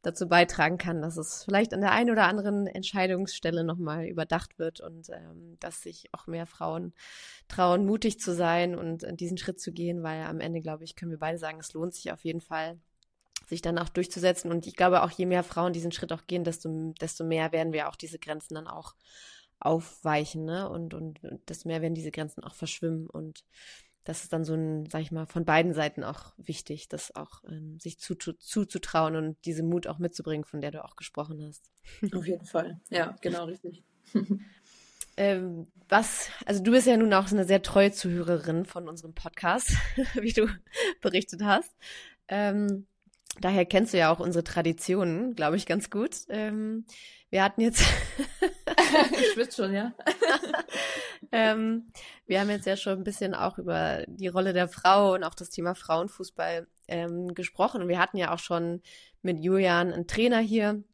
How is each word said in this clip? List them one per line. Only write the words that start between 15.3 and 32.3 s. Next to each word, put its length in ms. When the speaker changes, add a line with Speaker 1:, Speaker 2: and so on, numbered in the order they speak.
Speaker 1:
Frauen 300
diesen 180
Schritt 220
auch 140
gehen, 160
desto, 560
desto 240
mehr 280
werden 220
wir 160
auch 60
diese 240
Grenzen 360
dann 120
auch 280
aufweichen, 840
ne? 240
Und, 240
und, 300
und 260
desto 200
mehr 120
werden 140
diese 160
Grenzen 320
auch 120
verschwimmen. 520
Und 360
das 200
ist 100
dann 120
so 80
ein, 340
sag 140
ich 100
mal, 140
von 200
beiden 280
Seiten 300
auch 340
wichtig, 520
das 260
auch, 340
ähm, 300
sich 180
zu-, 180
zu-, 180
zuzutrauen 840
und 300
diesen 220
Mut 200
auch 100
mitzubringen, 480
von 160
der 100
du 140
auch 100
gesprochen 480
hast. 280
Speaker 2:
Auf 140
jeden 180